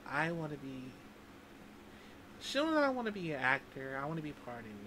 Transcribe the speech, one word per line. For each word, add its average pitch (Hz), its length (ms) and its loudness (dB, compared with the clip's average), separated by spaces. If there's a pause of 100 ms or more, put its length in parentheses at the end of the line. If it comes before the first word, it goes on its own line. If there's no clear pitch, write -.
I 156 240 2
wanna 151 240 -2
be, 131 340 -8 (1500)
soon 311 340 4
I 285 140 8
wanna 240 220 2
be 175 200 -2
an 135 80 0
actor, 135 600 2
I 143 40 0
wanna 160 160 0
be 147 120 -4
part 120 260 -8
of 113 60 -10
a 107 80 -10 (140)